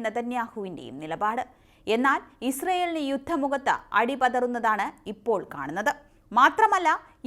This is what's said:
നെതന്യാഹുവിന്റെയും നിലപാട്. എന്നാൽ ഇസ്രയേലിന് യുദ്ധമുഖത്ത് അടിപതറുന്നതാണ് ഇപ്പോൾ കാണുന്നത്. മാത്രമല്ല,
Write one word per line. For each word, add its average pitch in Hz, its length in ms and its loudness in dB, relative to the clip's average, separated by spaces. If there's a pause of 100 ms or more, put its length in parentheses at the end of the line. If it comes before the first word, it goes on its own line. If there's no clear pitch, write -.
നെതന്യാഹുവിന്റെയും 220 960 -6
നിലപാട്. 208 400 -2 (540)
എന്നാൽ 247 240 4 (300)
ഇസ്രയേലിന് 339 600 -2
യുദ്ധമുഖത്ത് 269 680 -2 (240)
അടിപതറുന്നതാണ് 240 880 0 (240)
ഇപ്പോൾ - 300 -2 (100)
കാണുന്നത്. 156 400 -4 (460)
മാത്രമല്ല, 359 520 6 (380)